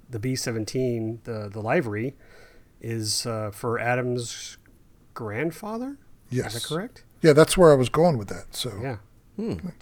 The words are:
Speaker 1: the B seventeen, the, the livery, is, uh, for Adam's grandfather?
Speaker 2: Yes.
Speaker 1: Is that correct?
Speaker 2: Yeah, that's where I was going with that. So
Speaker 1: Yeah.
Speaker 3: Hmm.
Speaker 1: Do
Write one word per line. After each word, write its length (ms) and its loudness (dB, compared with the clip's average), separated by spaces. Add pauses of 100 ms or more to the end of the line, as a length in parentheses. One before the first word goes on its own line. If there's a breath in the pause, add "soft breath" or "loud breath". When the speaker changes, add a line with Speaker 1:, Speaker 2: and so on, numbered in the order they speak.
Speaker 1:
the 100 -10
B 160 -2
seventeen, 880 -4
the, 280 -8
the 80 -10
livery, 540 -2 (640 soft breath)
is, 460 -4
uh, 260 -4
for 260 -4
Adam's 800 -4 (580)
grandfather? 800 -6 (340)
Speaker 2:
Yes. 240 -4
Speaker 1:
Is 80 -6
that 120 -10
correct? 300 -8 (180)
Speaker 2:
Yeah, 100 8
that's 240 8
where 160 10
I 20 12
was 140 4
going 300 4
with 100 -6
that. 260 -12
So 180 -6 (100)
Speaker 1:
Yeah. 140 -6 (400)
Speaker 3:
Hmm. 180 -4
Speaker 1:
Do 280 -8